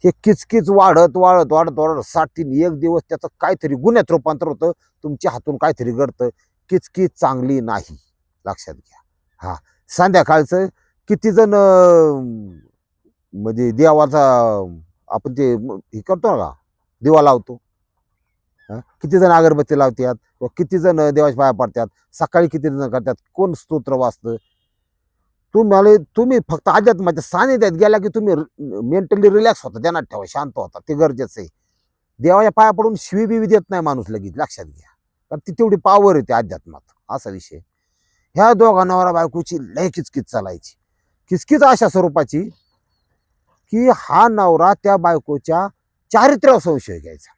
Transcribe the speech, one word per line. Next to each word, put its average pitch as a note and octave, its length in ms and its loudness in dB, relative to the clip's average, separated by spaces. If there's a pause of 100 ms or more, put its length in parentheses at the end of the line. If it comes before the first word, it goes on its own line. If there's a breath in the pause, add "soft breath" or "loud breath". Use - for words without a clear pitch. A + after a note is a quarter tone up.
हे F3+ 80 2 (120)
किचकिच G#3 460 0
वाढत, F3+ 480 4
वाढत, F3+ 340 2
वाढत, D#3+ 260 0
वाढत D#3 240 -2
साठतीन. D#3 520 -6
एक D#3 260 -2
दिवस E3 300 -2
त्याचं E3 180 -10 (120)
काहीतरी D#3+ 360 -4
गुन्ह्यात G#3 360 0
रूपांतर D#3 360 -4
होतं, D#3+ 240 -4 (320)
तुमच्या D3+ 280 -8
हातून B2+ 260 -10
काहीतरी C3 340 -4
घडतं. B2 380 -4 (400)
किचकिच F#3 500 -4
चांगली C3 400 -2
नाही, G2+ 380 -8 (480)
लक्षात F#2 280 -12
घ्या. - 280 -20 (460)
हा, F2 80 -10 (340)
संध्याकाळचं F3 760 2 (420)
किती G#3+ 240 -2
जण, G#3 240 4
अं, F3 680 4 (1120)
म्हणजे A2+ 380 -4
देवाचा D3+ 500 2 (880)
आपण B2 260 -8
ते B2 240 0
म-, G#2+ 220 -10 (140)
हे A2 80 -14
करतो F#3 360 -2
ना - 0 -
का, E2 140 -6 (500)
दिवा D3+ 200 4
लावतो, B2+ 320 2 (1160)
हा, G#2+ 100 -12
किती E3 400 -2
जण F3+ 120 6
अगरबत्ती D3+ 480 2
लावतात, B2 360 0
किंवा - 420 -14
किती F3+ 220 -4
जण D#3+ 340 2
देवाच्या C#3+ 260 0
पाया C3+ 120 2
पडतात, A#2 360 -4 (260)
सकाळी E3+ 340 0
किती D3+ 220 -6
जण C#3 200 -6
करतात, A#2+ 260 -6 (180)
कोण F#3 200 -2
स्तोत्र C#3 400 -6
वाचतं. B2+ 420 -4 (1160)
तुम्हाला, G3+ 360 4 (280)
तुम्ही B3 220 0 (120)
फक्त D#3+ 220 -4
अध्यात्माच्या F#3 480 0
सानिध्यात A3 500 0
गेला G#3 260 2
की G3+ 100 -4
तुम्ही G#3 280 -2
र-, C#3+ 480 -10
मेंटली G3 460 0
रिलॅक्स G#3+ 340 0
होता, A2 160 -14
ध्यानात E3 220 -4
ठेवा, G#2+ 260 -14
शांत C#3+ 280 -10
होता, G2 240 -12
ते D3+ 140 -10
गरजेचं C3 480 -4
आहे. E2+ 60 -16 (720)
देवाच्या F#3+ 360 2
पाया A3 160 4
पडून A3 260 -2
शिवी G#3 280 -4
बिवी A3 200 -2
देत G3+ 240 2
नाही F#3 120 -4
माणूस C3+ 280 -4
लगेच, G2 260 -12
लक्षात - 300 -10
घ्या, D2+ 240 -20 (400)
कारण D3+ 180 -12
ती F#3+ 40 -12
तेवढी G#3 240 0
पॉवर G3 400 4
येते B2+ 180 -2
अध्यात्मात, F2 480 -8 (280)
असा A#2 200 -12
विषय. F#2 280 -18 (800)
ह्या A3 180 4
दोघा G3+ 300 4
नवरा F#3 280 0
बायकोची E3+ 460 -4 (180)
लय F3 140 -4
किचकिच C#3 420 -10
चालायची. F#2+ 440 -10 (540)
किचकिच C4 340 0
अशा A#3 260 4
स्वरूपाची E3 600 -2 (1200)
की A#3+ 240 2
हा F#3+ 320 2
नवरा F#3 460 2
त्या G3 240 0
बायकोच्या E3 720 -2 (440)
चारित्र्यावर B3+ 480 4
संशय B2+ 400 -6
घ्यायचा. D#2 380 -20